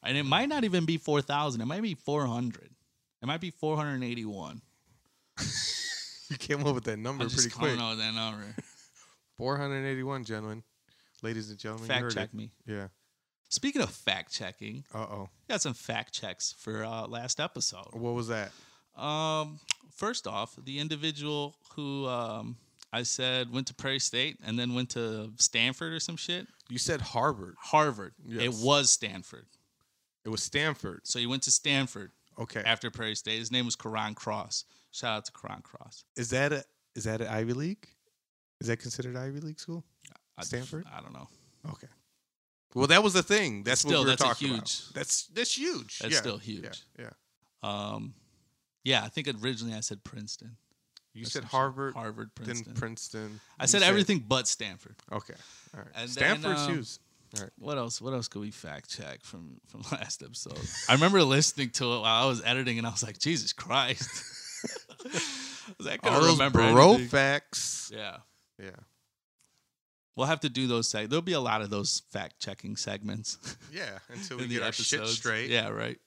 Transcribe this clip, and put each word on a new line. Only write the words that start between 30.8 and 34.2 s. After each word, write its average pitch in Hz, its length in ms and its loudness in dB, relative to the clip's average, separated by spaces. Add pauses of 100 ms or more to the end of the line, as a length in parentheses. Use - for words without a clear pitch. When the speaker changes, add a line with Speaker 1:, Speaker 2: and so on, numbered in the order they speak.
Speaker 1:
So - 140 -2
he 120 80 0
went 127 180 0
to 139 60 2
Stanford 131 600 2 (260)
Speaker 2:
Okay. 110 260 -6
Speaker 1:
after 110 260 2
Prairie 110 240 -4
State. 110 240 -4
His 113 140 -6
name 123 140 0
was 113 100 -2
Karan 110 380 -4
Cross. 107 500 -6 (280)